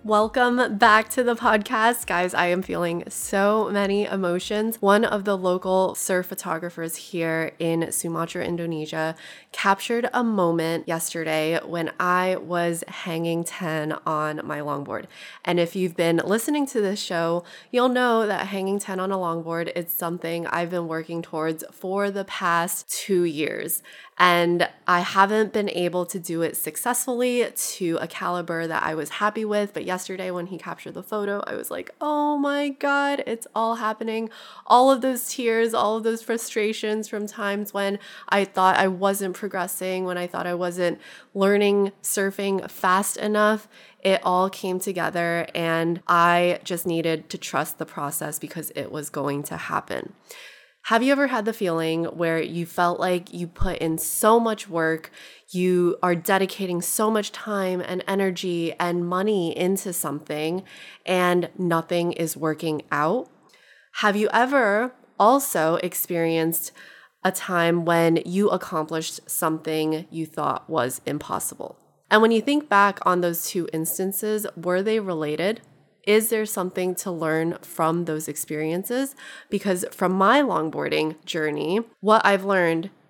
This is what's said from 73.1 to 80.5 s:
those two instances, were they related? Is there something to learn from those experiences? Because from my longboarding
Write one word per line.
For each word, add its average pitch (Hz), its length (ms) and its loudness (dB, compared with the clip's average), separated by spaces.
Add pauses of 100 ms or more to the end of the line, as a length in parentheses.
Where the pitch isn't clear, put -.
those 175 280 0
two 175 260 -2
instances, 190 840 -2
were 180 260 0
they 220 200 2
related? 165 600 -2 (460)
Is 214 220 6
there 214 160 0
something 185 500 -2
to 185 160 -6
learn 160 500 0
from 165 440 0
those 156 220 -4
experiences? 170 880 -4 (340)
Because 196 420 0
from 185 220 0
my 208 280 6
longboarding 156 800 -2